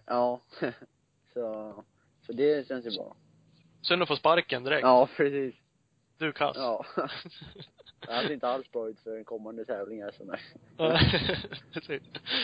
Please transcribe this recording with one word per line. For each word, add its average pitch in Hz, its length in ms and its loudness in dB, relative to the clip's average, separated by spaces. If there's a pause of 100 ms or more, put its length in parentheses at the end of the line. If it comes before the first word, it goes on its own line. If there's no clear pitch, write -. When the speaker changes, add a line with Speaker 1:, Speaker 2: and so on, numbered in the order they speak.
Speaker 1:
Ja. 123 340 2 (200)
<laughs> 135 120 -2 (600)
Så, 107 400 -6 (520)
så 117 60 -10
det 139 360 2
känns 127 180 -6
ju 113 120 -8
bra. - 180 -12 (680)
Speaker 2:
Synd 180 200 2
att 160 60 0
få 143 80 0
sparken 156 480 4
direkt. 139 180 2
Speaker 1:
Ja, 127 340 8
precis. 139 380 0 (640)
Speaker 2:
Du 156 100 0
är 143 40 -4
kass. 143 240 0
Speaker 1:
Ja. 120 280 -2 (120)
<laughs> 151 120 -2 (1000)
Det 117 200 -2
ser 151 60 -2
inte 127 160 -2
alls 127 240 -2
bra 113 160 -4
ut 107 120 -12
för 110 160 -10
en 110 80 -12
kommande 110 400 -10
tävling 104 380 -6
här, 101 80 -10
så - 140 -16
nej. 95 160 -10 (360)
Speaker 2:
Ja, 160 220 2 (360)
<laughs> - 380 -12
precis. 151 300 -8 (420)